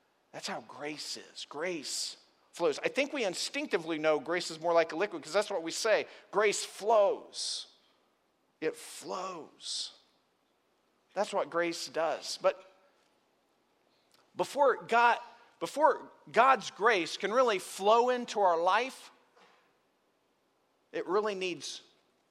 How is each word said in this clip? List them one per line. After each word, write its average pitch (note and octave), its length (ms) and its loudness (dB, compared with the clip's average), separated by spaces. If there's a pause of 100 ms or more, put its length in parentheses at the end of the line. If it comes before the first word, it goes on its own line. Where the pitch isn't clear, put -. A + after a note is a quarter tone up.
(320)
that's - 160 -12
how E3 180 -8
grace C#3+ 500 -10
is. - 320 -16
Grace D#3+ 680 -6 (360)
flows. D#3 320 0
I E3 40 2
think C#4 240 0
we C4+ 120 -2
instinctively F3 720 -2
know D#3 200 4
grace E3+ 320 -4
is D#3+ 100 -12
more E3+ 120 0
like E3 200 6
a D#3 40 -6
liquid F3+ 260 -2
'cause D3+ 100 -14
that's G3+ 180 2
what F#3+ 120 -4
we E3 80 -8
say. F3 360 2 (260)
Grace G3+ 320 2
flows. - 1040 0 (920)
It D#3+ 160 -4
flows. - 1160 -12 (1200)
That's G3+ 200 -4
what D3+ 160 -2
grace E3+ 380 -2
does. D3+ 520 -4
But F3+ 180 0 (1800)
before B3+ 440 2 (100)
God, A#3 300 6 (420)
before C4 400 2 (320)
God's A3+ 380 4
grace F#3+ 480 2
can G3 140 -2
really A#3 260 2
flow A3 500 2
into A#3+ 320 -2
our F3 180 4
life, G3+ 520 0 (1800)
it D#3 160 -6
really G#3 280 0
needs F3+ 480 -6 (480)